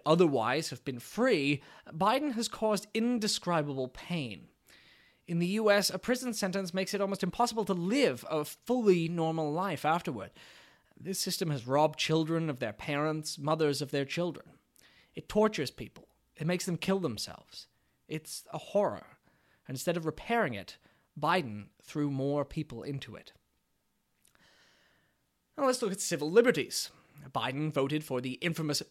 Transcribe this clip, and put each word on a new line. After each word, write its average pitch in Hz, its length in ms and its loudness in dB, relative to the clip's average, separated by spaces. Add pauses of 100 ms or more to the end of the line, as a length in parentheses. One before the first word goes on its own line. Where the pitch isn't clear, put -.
otherwise 147 680 4
have 127 140 -12
been 127 140 -6
free, 170 640 2 (280)
Biden 233 440 0
has 220 140 -2
caused 214 460 0
indescribable 175 920 0
pain. 127 600 -6 (800)
In 170 120 -2
the 175 80 2
U 208 240 4
S, 202 180 6
a 180 100 -2
prison 247 360 -2
sentence 185 400 -2
makes 185 180 0
it 196 80 -2
almost 196 220 0
impossible 226 420 0
to 190 80 -2
live 180 580 2
a 151 140 0
fully 190 640 4
normal 160 420 0
life 170 360 -2
afterward. 156 440 0 (680)
This 180 180 -6
system 175 320 -2
has 120 160 -4
robbed 147 320 4
children 160 520 2
of 127 80 -6
their 113 160 -2
parents, 151 640 -2
mothers 147 420 0
of 147 100 -6
their 139 140 0
children. 170 420 -4 (680)
It - 140 -12
tortures 214 420 2
people. - 380 -14 (280)
It 151 100 -4
makes 185 200 0
them 175 100 -2
kill 190 240 0
themselves. - 680 -8 (380)
It's - 460 -10
a 160 60 -8
horror. 151 480 0 (600)
And - 80 -8
instead 170 220 -2
of 165 80 -4
repairing 160 480 -2
it, 98 240 -10 (420)
Biden 143 500 0 (140)
threw 147 280 -2
more 143 340 0
people 139 380 -8
into 131 340 -8
it. - 160 -20 (2250)
Now 277 100 0
let's 254 140 2
look 202 120 0
at - 80 -6
civil 151 300 -2
liberties. 220 600 4 (420)
Biden 135 400 0
voted 147 320 0
for 127 160 -4
the 127 140 -4
infamous 156 560 -2